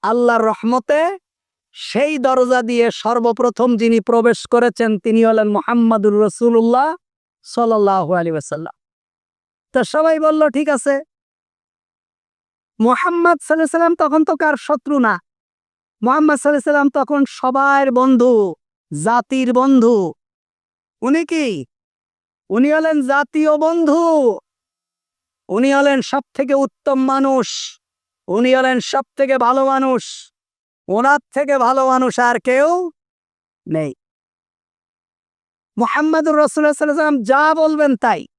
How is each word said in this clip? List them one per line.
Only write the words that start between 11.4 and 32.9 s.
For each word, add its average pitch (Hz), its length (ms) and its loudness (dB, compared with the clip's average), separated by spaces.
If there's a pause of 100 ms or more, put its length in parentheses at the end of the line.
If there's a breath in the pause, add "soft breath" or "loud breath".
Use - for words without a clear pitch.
মুহাম্মদ 339 580 2
সাল্লাল্লাহু - 160 -4
আলাইহি 320 140 0
ওয়াসাল্লাম 339 280 0
তখন 311 280 0
তো 330 120 0
কার 302 220 -2
শত্রু 285 420 -4
না। 220 140 2 (880)
মুহাম্মদ 294 360 2
সাল্লাল্লাহু 285 120 0
আলাইহি 294 160 0
ওয়াসাল্লাম 285 300 2
তখন 285 340 0
সবার 269 640 0
বন্ধু, 254 420 4 (580)
জাতির 240 640 -2
বন্ধু। 247 420 4 (1080)
উনি 277 240 0
কি? 302 220 -4 (1000)
উনি 240 220 0
হলেন 311 300 0
জাতীয় 285 560 0
বন্ধু। 320 440 0 (1500)
উনি 240 240 0
হলেন 277 280 2
সব 277 220 -4 (100)
থেকে 269 220 -2
উত্তম 277 440 -2
মানুষ। 269 480 0 (800)
উনি 233 280 0
হলেন 262 240 0
সব 269 260 -4 (100)
থেকে 269 220 0
ভালো 254 280 0
মানুষ। 269 380 -2 (840)
ওনার 262 340 2 (100)
থেকে 277 260 -2
ভালো 254 300 0
মানুষ 262 320 0
আর 240 200 0
কেউ 269 300 0 (1000)